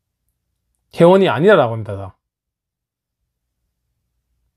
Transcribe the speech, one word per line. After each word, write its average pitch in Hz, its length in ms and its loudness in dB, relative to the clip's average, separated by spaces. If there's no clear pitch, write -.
회원이 180 320 2
아니라고 139 460 0
합니다, 107 240 -12
다. 95 200 -18